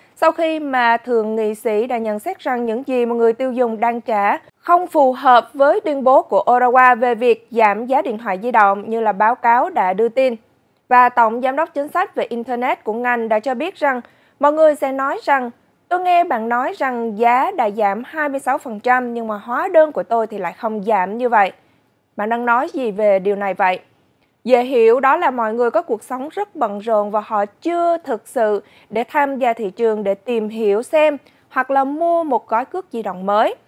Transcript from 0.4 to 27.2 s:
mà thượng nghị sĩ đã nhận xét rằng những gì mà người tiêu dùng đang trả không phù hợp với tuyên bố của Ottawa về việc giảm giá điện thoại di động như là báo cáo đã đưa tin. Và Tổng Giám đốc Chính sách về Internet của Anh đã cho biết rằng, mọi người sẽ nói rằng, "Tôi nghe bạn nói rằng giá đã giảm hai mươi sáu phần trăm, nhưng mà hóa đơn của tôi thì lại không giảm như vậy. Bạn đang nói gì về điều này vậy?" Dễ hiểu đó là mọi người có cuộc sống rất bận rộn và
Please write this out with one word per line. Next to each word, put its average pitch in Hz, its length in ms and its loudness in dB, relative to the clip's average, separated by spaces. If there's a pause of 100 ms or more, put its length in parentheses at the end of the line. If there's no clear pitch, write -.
mà 254 380 0
thượng 226 380 -2
nghị 220 200 -2
sĩ 220 320 -2
đã 247 100 -4
nhận 214 220 -4
xét 381 200 -8
rằng 247 260 -4
những 226 220 -4
gì 247 180 0
mà 233 100 -2
người 233 180 2
tiêu 262 180 -4
dùng 233 280 -2
đang 233 220 -2
trả 214 360 0 (300)
không 349 200 4
phù 277 260 4
hợp 254 400 4
với 294 280 2
tuyên 277 220 -4
bố 262 180 6
của - 240 0
Ottawa 247 540 4
về 247 160 0
việc 226 360 0
giảm 214 340 2
giá 254 160 2
điện 240 160 -4
thoại 214 260 -6
di 247 80 -4
động 202 380 4
như 226 120 -2
là 220 100 2
báo 214 240 2
cáo 247 340 2
đã 208 240 0
đưa 226 160 0
tin. 247 260 0 (540)
Và 247 200 4
Tổng 240 320 0
Giám 262 140 -2
đốc 330 180 -4
Chính 285 140 -6
sách 359 280 -4
về 233 140 -2
Internet 240 540 -4
của 214 200 -4
Anh 240 260 -2
đã 214 100 2
cho 254 140 -4
biết 302 220 -6
rằng, 269 260 -2 (380)
mọi 294 140 4
người 311 220 6
sẽ 277 160 -4
nói 269 320 -4
rằng, 262 260 0 (400)
"Tôi 359 100 0
nghe 359 240 2
bạn 233 260 -4
nói 254 280 -2
rằng 240 400 -4
giá 240 340 2
đã 262 180 -2
giảm 208 360 -2
hai 302 240 -6
mươi 269 100 -6
sáu 269 180 -2
phần 226 220 -12
trăm, 247 340 0
nhưng 233 140 -8
mà 214 100 -6
hóa 247 300 -6
đơn 311 240 4
của 190 120 -4
tôi 226 240 -2
thì 214 100 -10
lại 180 160 -6
không 220 300 -6
giảm 196 340 0
như 247 120 -2
vậy. 208 220 4 (640)
Bạn 214 140 -6
đang 240 160 -4
nói 247 280 0
gì 262 180 -4
về 196 280 2
điều 202 160 -2
này 196 180 -4
vậy?" 185 260 0 (640)
Dễ 240 200 4
hiểu 247 360 4
đó 269 180 2
là 339 140 0
mọi 226 220 -4
người 240 180 0
có 339 100 0
cuộc 240 220 -6
sống 262 280 -10
rất 403 240 -8
bận 208 240 -4
rộn 208 320 -2
và 208 140 -2